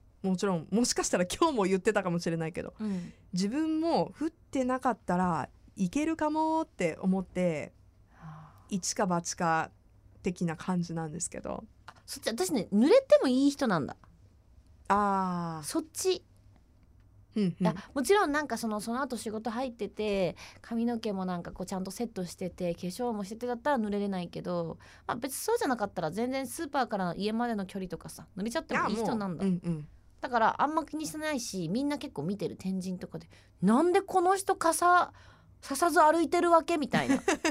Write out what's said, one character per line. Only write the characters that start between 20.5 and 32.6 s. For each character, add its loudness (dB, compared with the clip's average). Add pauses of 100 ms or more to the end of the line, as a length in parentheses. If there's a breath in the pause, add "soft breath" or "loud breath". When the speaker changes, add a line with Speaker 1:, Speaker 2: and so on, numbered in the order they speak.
Speaker 2:
髪 -4
の 0
毛 -4
も -4
な -4
ん -8
か -10
こ -10
う -8
ち -8
ゃ -4
ん -4
と -8
セ -6
ッ -8
ト -6
し -10
て -6
て、 -4
化 -8
粧 -4
も -6
し -10
て -10
て -10
だ -2
っ -6
た -2
ら 2
濡 -2
れ -2
れ -2
な -4
い -8
け -10
ど、 -4 (260 loud breath)
ま -4
あ、 -4
別 -6
に -8
そ 0
う 2
じ 0
ゃ 0
な 0
か -2
っ -8
た -4
ら -2
全 -2
然 -4
ス -8
ー -6
パ -2
ー 0
か -4
ら 0
家 -2
ま -2
で -2
の -4
距 -8
離 -6
と -10
か -14
さ、 -16
濡 -6
れ -2
ち -4
ゃ -2
っ -12
て -2
も 0
い 0
い 0
人 0
な -4
ん -6
だ。 -2
Speaker 1:
い 2
や、 2
も 0
う、 -4
う -
ん、 0
う -4
ん。 -10 (340)
Speaker 2:
だ -6
か 2
ら 2
あ 2
ん -2
ま 0
気 -10
に -6
し -8
て -10
な -2
い -2
し、 -6
み 0
ん 0
な -2
結 -10
構 -6
見 -2
て -4
る、 -10
天 -4